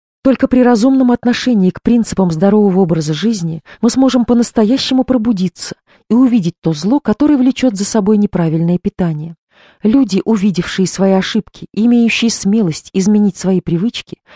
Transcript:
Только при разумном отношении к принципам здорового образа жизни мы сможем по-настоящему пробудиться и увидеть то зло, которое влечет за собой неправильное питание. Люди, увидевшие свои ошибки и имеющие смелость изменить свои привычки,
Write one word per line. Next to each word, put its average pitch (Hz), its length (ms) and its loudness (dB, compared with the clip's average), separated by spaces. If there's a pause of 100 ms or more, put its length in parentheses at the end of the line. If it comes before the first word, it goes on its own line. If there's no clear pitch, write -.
(220)
Только 269 240 0
при 254 160 2
разумном 247 480 2
отношении 233 600 0
к - 100 -12
принципам 214 500 0
здорового 196 500 2
образа 160 340 0
жизни 170 480 -4 (180)
мы 226 80 2
сможем 254 380 2
по-настоящему 247 800 0
пробудиться 214 720 -2 (340)
и 214 40 0
увидеть 233 480 2
то 160 120 0
зло, 202 260 0
которое 285 380 0
влечет 254 380 0
за 196 80 -4
собой 214 340 0
неправильное 170 600 0
питание. 165 580 -6 (460)
Люди, 214 400 2
увидевшие 190 640 -2
свои 190 260 0
ошибки - 600 -4
и 214 140 -2
имеющие 233 440 2
смелость 196 640 -2
изменить 208 460 2
свои 180 240 -2
привычки, 175 560 -6 (180)